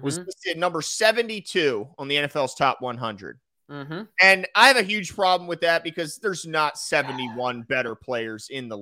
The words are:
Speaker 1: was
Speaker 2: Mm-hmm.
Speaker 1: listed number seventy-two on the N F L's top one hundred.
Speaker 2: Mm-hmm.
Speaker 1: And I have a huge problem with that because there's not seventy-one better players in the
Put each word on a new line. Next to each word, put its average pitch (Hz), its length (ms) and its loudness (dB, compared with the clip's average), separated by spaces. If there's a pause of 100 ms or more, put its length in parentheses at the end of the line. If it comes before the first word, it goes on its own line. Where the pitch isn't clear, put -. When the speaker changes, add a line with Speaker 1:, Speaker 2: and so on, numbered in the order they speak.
Speaker 1:
was 143 160 -4
Speaker 2:
Mm-hmm. 180 80 -12
Speaker 1:
listed 175 300 -6
number 165 260 -2
seventy-two 202 1080 0 (100)
on 139 80 -8
the 143 100 -2
N 143 60 2
F 143 140 -4
L's 135 180 -2
top 135 260 2
one 123 160 -6
hundred. 101 440 -8 (280)
Speaker 2:
Mm-hmm. 147 340 -10 (180)
Speaker 1:
And 190 340 6
I 233 140 8
have 269 80 8
a 233 80 4
huge 202 320 -6
problem 185 320 4
with 170 140 -6
that 165 200 4
because 165 360 -6
there's 185 280 -4
not 156 320 0
seventy-one 127 840 -2
better 120 340 -2
players 113 540 -6
in 131 180 -10
the 110 140 -10